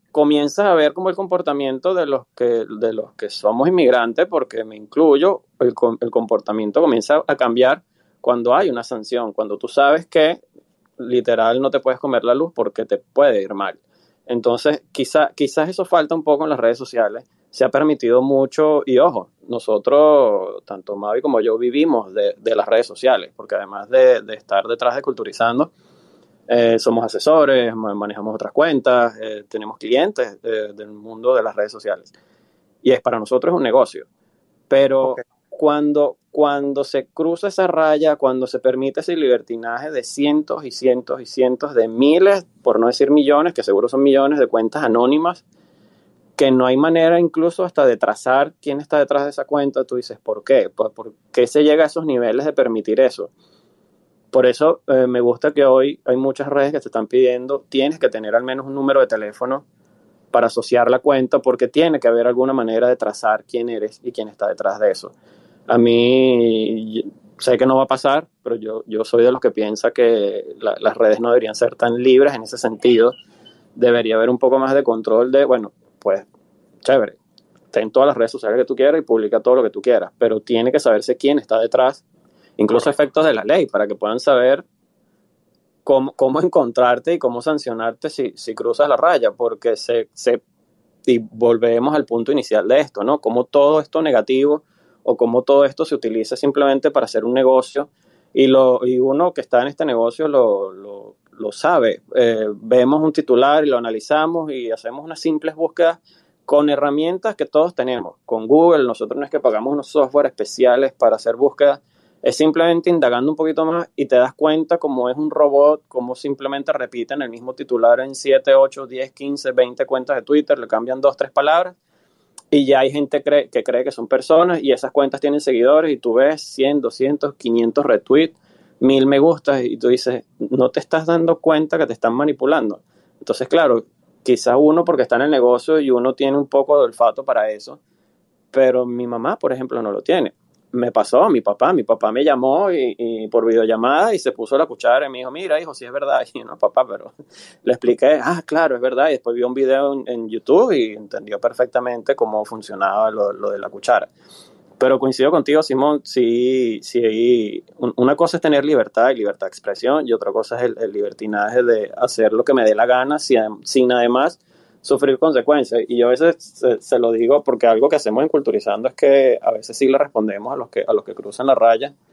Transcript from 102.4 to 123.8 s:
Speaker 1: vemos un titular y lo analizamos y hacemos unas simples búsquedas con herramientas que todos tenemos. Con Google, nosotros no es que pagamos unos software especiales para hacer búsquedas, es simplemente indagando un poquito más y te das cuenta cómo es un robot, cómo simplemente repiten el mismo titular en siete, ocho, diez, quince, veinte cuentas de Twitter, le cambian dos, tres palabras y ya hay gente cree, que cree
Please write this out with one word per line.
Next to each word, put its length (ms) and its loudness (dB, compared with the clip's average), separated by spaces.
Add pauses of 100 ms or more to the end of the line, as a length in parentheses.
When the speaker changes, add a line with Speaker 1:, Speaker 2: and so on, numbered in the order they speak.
Speaker 1:
vemos 500 2
un 100 0
titular 520 2
y 40 -2
lo 100 0
analizamos 720 -4
y 220 -8
hacemos 320 -12
unas 160 -16
simples 340 -4
búsquedas 460 -2 (440)
con 240 2
herramientas 680 -2
que 100 -6
todos 300 0
tenemos. 480 -6
Con 240 -6
Google, 360 4
nosotros 340 -6
no 60 -6
es 60 -14
que 100 -2
pagamos 320 -2
unos 160 -6
software 380 0
especiales 640 0
para 240 2
hacer 200 -2
búsquedas, 440 2 (420)
es 140 0
simplemente 540 2
indagando 400 0
un 60 -4
poquito 300 -2
más 280 -4
y 120 -4
te 100 2
das 180 2
cuenta 440 -2
cómo 320 -4
es 60 -6
un 140 -4
robot, 560 2
cómo 280 -8
simplemente 580 -8
repiten 500 -8
el 80 -8
mismo 240 -14
titular 460 2
en 140 -8
siete, 400 2
ocho, 320 2
diez, 260 -10
quince, 400 -8
veinte 340 0
cuentas 300 -4
de 60 -6
Twitter, 360 0
le 80 -12
cambian 360 -4
dos, 140 2
tres 140 -4
palabras 460 0 (760)
y 160 2
ya 140 4
hay 120 2
gente 300 -4
cree, 280 0
que 140 -4
cree 200 -2